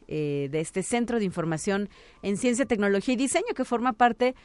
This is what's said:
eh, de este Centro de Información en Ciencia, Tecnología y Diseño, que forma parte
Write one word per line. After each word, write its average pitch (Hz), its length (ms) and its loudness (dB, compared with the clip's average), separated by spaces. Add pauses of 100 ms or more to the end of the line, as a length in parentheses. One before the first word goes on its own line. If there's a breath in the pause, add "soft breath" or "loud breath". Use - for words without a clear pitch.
eh, 143 440 -2
de 156 80 0
este 165 240 -4
Centro 240 360 -2
de 208 60 0
Información 175 640 -2 (360 soft breath)
en 202 120 -2
Ciencia, 247 300 2
Tecnología 202 480 2
y 220 40 0
Diseño, 349 380 0
que 262 80 -4
forma 240 300 0
parte 247 520 4